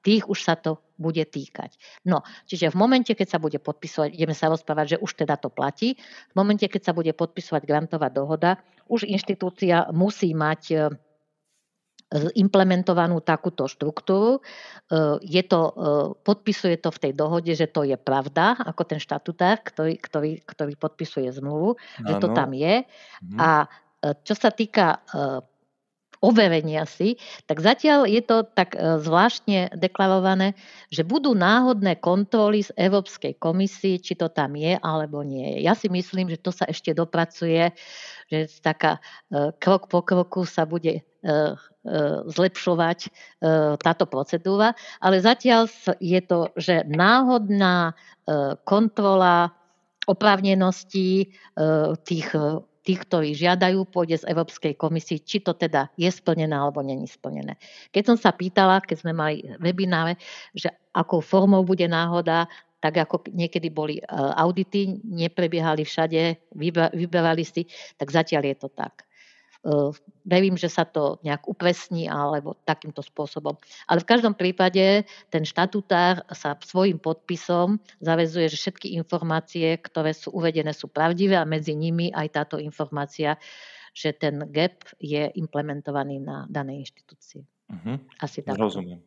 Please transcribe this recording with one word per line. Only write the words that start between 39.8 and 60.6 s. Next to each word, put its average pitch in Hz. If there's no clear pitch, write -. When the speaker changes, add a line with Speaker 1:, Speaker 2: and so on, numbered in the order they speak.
Speaker 1:
po 175
kroku 180
sa 165
bude, 160
e, -
e, 151
zlepšovať, 170
e, -
táto 165
procedúra, 190
ale 185
zatiaľ 226
s-, -
je 180
to, 170
že 170
náhodná, 196
e, 143
kontrola 196
oprávneností, 190
e, 156
tých, 165
e, 151
tých, 185
ktorí 151
žiadajú, 185
pôjde 165
z -
Európskej 160
komisie, 160
či -
to 180
teda 156
je 175
splnené, 160
alebo 143
není 135
splnené. -
Keď 202
som 233
sa 202
pýtala, 185
keď -
sme 165
mali 156
webináre, 175
že -